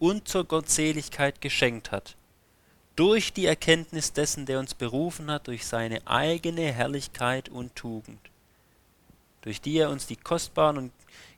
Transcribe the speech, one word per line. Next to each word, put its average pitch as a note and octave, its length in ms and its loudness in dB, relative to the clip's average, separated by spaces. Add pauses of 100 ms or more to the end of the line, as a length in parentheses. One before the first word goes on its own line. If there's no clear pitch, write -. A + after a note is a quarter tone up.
und G3 260 2
zur F#3 180 0
Gottseligkeit D#3 960 0
geschenkt B2 520 0
hat, - 240 -8 (800)
durch G3 360 4
die F#3 140 0
Erkenntnis D#3+ 680 2
dessen, D3 320 0
der C3 140 0
uns C3 160 -6
berufen D3 560 -2
hat, D3 160 -4
durch A#2+ 220 -8
seine A2+ 360 -2
eigene E3 680 0
Herrlichkeit B2+ 760 -2
und B2 280 -12
Tugend, A2+ 420 -12 (1200)
durch G#2+ 180 -8
die D3+ 180 0
er D#3 100 6
uns C#3 200 -4
die - 80 -8
kostbaren D#3 640 0
und B2+ 140 -8 (460)